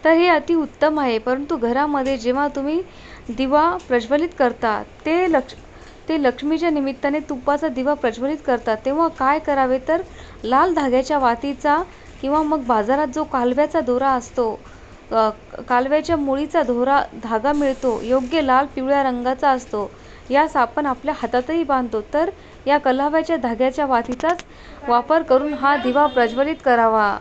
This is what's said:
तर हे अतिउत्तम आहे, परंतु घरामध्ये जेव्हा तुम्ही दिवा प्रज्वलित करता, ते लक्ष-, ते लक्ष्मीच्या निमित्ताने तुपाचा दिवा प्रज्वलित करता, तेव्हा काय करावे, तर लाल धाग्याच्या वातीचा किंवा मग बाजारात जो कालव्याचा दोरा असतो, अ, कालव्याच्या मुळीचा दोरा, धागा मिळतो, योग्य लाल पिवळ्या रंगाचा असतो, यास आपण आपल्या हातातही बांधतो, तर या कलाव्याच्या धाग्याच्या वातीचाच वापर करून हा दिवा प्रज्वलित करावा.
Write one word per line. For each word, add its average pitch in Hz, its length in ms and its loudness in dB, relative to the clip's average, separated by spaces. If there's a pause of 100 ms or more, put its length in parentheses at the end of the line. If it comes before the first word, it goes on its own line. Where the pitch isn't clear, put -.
तर 320 60 6
हे 330 160 6
अतिउत्तम 311 720 0
आहे, 247 180 0
परंतु 269 400 -4
घरामध्ये 269 600 -2
जेव्हा 247 300 0
तुम्ही 285 340 -4 (560)
दिवा 294 400 2 (100)
प्रज्वलित 262 420 0 (100)
करता, 233 440 0 (220)
ते 339 260 2
लक्ष-, 262 240 0 (540)
ते 320 140 0
लक्ष्मीच्या 294 460 0
निमित्ताने 277 500 -2
तुपाचा 294 480 -2
दिवा 262 260 -2
प्रज्वलित 269 520 -2
करता, 233 300 0
तेव्हा 285 320 0
काय 294 320 0
करावे, 269 480 0
तर 330 140 0 (420)
लाल 277 300 2
धाग्याच्या 269 460 0
वातीचा 277 640 0 (380)
किंवा 285 200 0
मग 302 240 -2
बाजारात 240 420 2
जो 302 160 -4
कालव्याचा 285 560 0
दोरा 254 300 0
असतो, 247 500 -2 (520)
अ, 220 180 2 (400)
कालव्याच्या 285 460 0
मुळीचा 294 480 0
दोरा, 247 400 2 (200)
धागा 226 300 -2
मिळतो, 262 480 0
योग्य 254 400 0
लाल 262 240 4
पिवळ्या 277 380 0
रंगाचा 262 460 0
असतो, 240 420 -2 (380)
यास 294 260 2
आपण 269 300 0
आपल्या 285 320 -2
हातातही 254 460 -2
बांधतो, 254 380 -2
तर 302 280 -2 (380)
या 285 100 4
कलाव्याच्या 294 600 0
धाग्याच्या 254 480 0
वातीचाच 262 580 -2 (440)
वापर 247 340 2
करून 294 320 2
हा 277 220 2
दिवा 262 300 2
प्रज्वलित 254 500 0 (100)
करावा. 220 560 4